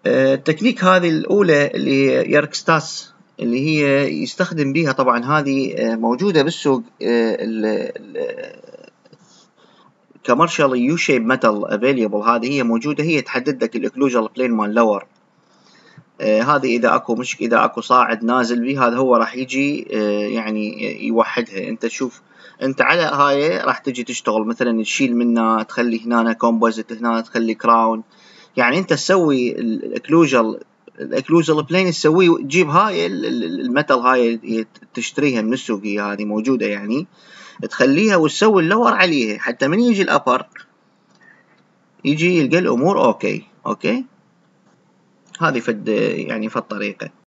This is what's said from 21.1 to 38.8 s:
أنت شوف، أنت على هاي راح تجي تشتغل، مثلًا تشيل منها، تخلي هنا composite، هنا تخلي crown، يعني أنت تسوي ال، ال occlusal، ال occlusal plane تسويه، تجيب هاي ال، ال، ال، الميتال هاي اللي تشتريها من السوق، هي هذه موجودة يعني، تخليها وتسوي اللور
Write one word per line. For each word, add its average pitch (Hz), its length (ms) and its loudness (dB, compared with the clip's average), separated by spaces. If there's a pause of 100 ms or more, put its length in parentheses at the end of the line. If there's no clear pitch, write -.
أنت 113 180 -6
شوف، - 340 -8 (400)
أنت 135 200 -4
على 160 200 2
هاي 143 560 2
راح - 200 -2
تجي 123 260 -6
تشتغل، 113 440 -2
مثلًا 117 360 -2
تشيل 120 320 -2
منها، 117 480 2
تخلي 113 420 -4
هنا 117 280 0
composite، 113 600 0
هنا 117 280 -4
تخلي 113 320 -2
crown، 113 500 2 (540)
يعني 127 220 2
أنت 180 100 -6
تسوي 151 680 2
ال، 113 260 -4
ال - 160 -8
occlusal، 131 640 2 (360)
ال 135 240 -4
occlusal 156 420 2
plane 185 240 0
تسويه، 170 480 4
تجيب 151 320 0
هاي 175 360 2
ال، 190 200 -4
ال، 120 180 -4
ال، - 180 -6
الميتال 131 360 0
هاي 123 360 2
اللي 113 320 -4 (280)
تشتريها 123 480 -2
من 113 120 0
السوق، 113 300 -4
هي 104 160 -4
هذه 104 260 -6
موجودة 110 400 -2
يعني، 104 420 -4 (600)
تخليها 170 460 2
وتسوي 180 460 4
اللور 220 320 2